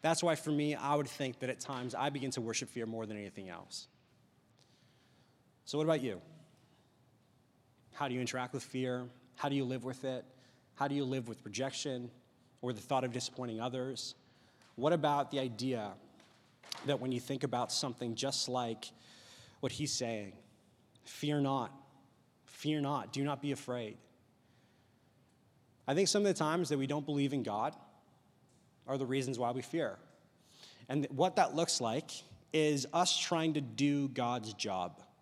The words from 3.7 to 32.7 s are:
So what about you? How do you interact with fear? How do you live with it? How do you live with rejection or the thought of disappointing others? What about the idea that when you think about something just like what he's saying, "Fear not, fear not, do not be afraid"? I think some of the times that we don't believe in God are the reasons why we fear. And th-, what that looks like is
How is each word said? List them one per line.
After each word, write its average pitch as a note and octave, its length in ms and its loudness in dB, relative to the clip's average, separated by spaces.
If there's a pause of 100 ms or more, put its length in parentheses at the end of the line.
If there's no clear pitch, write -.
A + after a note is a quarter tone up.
So - 120 -4
what D3+ 60 4
about D#3 180 4
you? G#2+ 200 -4 (1700)
How C#3+ 140 -4
do B2 60 -2
you B2+ 80 -2
interact B2 320 -4
with C3+ 100 -6
fear? B2+ 460 -2 (260)
How D3 140 0
do C#3 60 2
you C#3 100 2
live B2 180 -2
with B2+ 220 -6
it? B2+ 180 -4 (520)
How C#3 120 0
do C#3 80 0
you C#3+ 100 2
live B2+ 220 -2
with A2+ 160 -10
rejection B2 680 -4 (500)
or B2 100 -2
the G#2+ 100 -6
thought C3 220 2
of B2+ 80 0
disappointing A#2+ 480 -6
others? B2+ 560 -2 (600)
What C#3+ 180 6
about D3 380 4
the C#3 80 0
idea A#2 540 -2 (920)
that C#3 140 2
when B2+ 120 -2
you B2 80 0
think C3 240 -4
about B2 280 0
something B2 440 -2
just - 340 -2
like A#2+ 420 -2 (680)
what C3+ 100 0
he's C#3 200 -2
saying, A2 420 -4 (720)
"Fear D3 380 0
not, C3+ 300 2 (720)
fear D3+ 380 -2
not, C#3 320 -2
do C#3 100 0
not C#3+ 180 -2
be C#3+ 120 -2
afraid"? A#2+ 440 -6 (1900)
I C3 80 2
think F#3 140 4
some G#3 120 4
of G3+ 60 4
the F#3+ 60 4
times D#3+ 360 2
that C#3+ 80 2
we C3+ 100 0
don't C#3 180 -2
believe C#3+ 280 2
in C#3 80 0
God A2 340 0 (1120)
are C3+ 100 0
the C3+ 80 0
reasons C3 340 0
why A#2+ 120 2
we B2+ 100 -2
fear. B2+ 360 -2 (920)
And C#3 140 2
th-, C3 80 -4
what F3 260 2
that E3+ 180 4
looks E3 260 2
like A#2+ 300 0 (420)
is D3+ 400 6